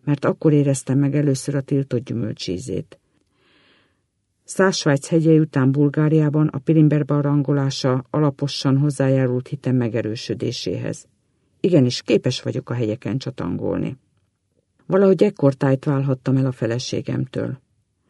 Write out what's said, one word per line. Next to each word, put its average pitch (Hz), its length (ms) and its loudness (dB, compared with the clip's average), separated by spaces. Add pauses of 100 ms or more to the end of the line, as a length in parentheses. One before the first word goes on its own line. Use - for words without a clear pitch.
Mert 143 200 -2
akkor 160 280 2
éreztem 139 460 0
meg 139 160 0
először 143 400 -2
a 139 60 -4
tiltott 135 420 -4
gyümölcsízét. 107 960 -8 (1400)
Száz 190 320 0
Svájc 139 320 0
hegyei 160 320 4
után 135 320 2
Bulgáriában 151 760 2
a 147 100 -6
Pilimber 151 480 4
barangolása 139 1040 0
alaposan 143 680 0
hozzájárult 135 720 0
hitem 131 280 -4
megerősödéséhez. 117 1300 -4 (520)
Igenis, 147 420 2
képes 196 400 0
vagyok 120 280 -6
a 113 40 -6
hegyeken 117 440 -4
csatangolni. 98 800 -6 (880)
Valahogy 190 380 4
ekkor 147 300 2
tájt 135 320 0
válhattam 135 520 0
el 135 80 2
a 131 60 -2
feleségemtől. 123 1080 -6 (500)